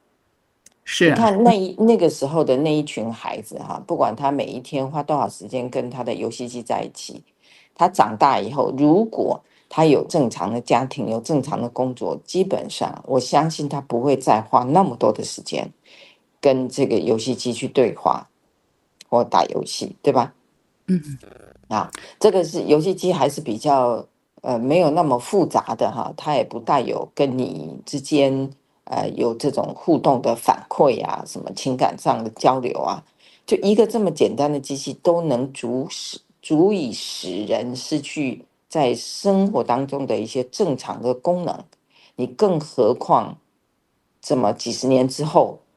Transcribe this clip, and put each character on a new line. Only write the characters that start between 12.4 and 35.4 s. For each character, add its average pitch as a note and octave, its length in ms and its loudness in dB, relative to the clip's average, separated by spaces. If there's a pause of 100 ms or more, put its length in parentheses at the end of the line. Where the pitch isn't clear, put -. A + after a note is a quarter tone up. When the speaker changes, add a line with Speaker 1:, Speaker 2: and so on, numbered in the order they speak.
Speaker 2:
本 - 240 -4
上 - 380 -6
我 C3 120 2
相 D3+ 320 2
信 D3+ 160 -6
他 C#3+ 140 -6
不 A#2+ 220 -4
会 C#3 120 4
再 A#2+ 280 2
花 B2 220 2
那 E3+ 200 4
么 C#3 120 -2
多 - 140 2
的 - 140 -2
时 - 160 -12
间 - 320 -8 (680)
跟 C3 300 2
这 C3+ 160 -2
个 A2+ 140 2
游 A2+ 180 0
戏 A#2 180 -2
机 B2 160 -6
去 A#2 160 -6
对 B2+ 280 2
话 - 340 -2 (800)
或 A#2 160 2
打 - 200 4
游 - 200 -4
戏， - 380 -10
对 C#3+ 100 2
吧？ B2+ 220 0 (540)
Speaker 1:
嗯。 F3+ 120 2 (680)
Speaker 2:
啊， G#2+ 220 -2 (300)
这 G#3+ 100 8
个 F#3 140 4
是 D#3 200 -4
游 D3 140 6
戏 F#3 160 0
机 F3+ 160 -2
还 C#3+ 180 2
是 - 120 -8
比 G#2+ 160 -6
较， B2 480 2 (380)
呃， B2 160 -2
没 C#3 220 2
有 D#3 100 4
那 E3 140 2
么 C3 120 2
复 E3 300 0
杂 B2 300 -2
的 A2+ 140 0
哈， A2+ 260 -8
它 D3+ 180 -4
也 C3 80 2
不 - 160 -8
带 B2 220 0
有 A2+ 340 -6
跟 C3 240 0
你 D#2+ 480 -8
之 C#3+ 140 -8
间， C3+ 500 0 (340)
呃， A2 260 -4
有 A#2 220 -2
这 C3+ 180 -2
种 - 240 -4
互 D#3+ 220 2
动 B2+ 240 4
的 A#2 160 0
反 - 320 0
馈 C3+ 340 4
啊， - 220 -6
什 - 160 -14
么 - 140 -10
情 C3 220 -4
感 - 200 0
上 A#2+ 260 0
的 A2+ 80 -6
交 C3 280 2
流 A#2+ 220 -4
啊， F2+ 220 -4 (440)
就 A3 120 2
一 G3+ 160 2
个 G#3+ 120 6
这 A#3+ 120 -2
么 G3 120 0
简 A2+ 240 2
单 C#3+ 180 0
的 C#3+ 80 -2
机 C#3 160 -8
器 C3+ 180 -8
都 E3+ 280 2
能 C#3 300 0